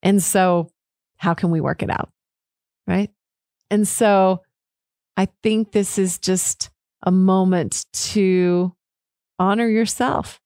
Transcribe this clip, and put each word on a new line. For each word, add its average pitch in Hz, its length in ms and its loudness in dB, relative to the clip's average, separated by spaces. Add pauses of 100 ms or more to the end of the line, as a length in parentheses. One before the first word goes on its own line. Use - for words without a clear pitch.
And 190 220 2
so 180 480 0 (460)
how 180 160 0
can 170 180 -2
we 165 80 0
work 143 240 -4
it - 60 -6
out? - 200 -6 (760)
Right? 190 240 -2 (580)
And 208 160 0
so 190 560 2 (760)
I 196 100 0 (160)
think 214 280 0
this 202 260 -2
is 185 200 -2
just - 520 -4 (320)
a 185 100 0
moment 185 840 2
to 180 800 0 (640)
honor 202 300 0
yourself. - 800 -2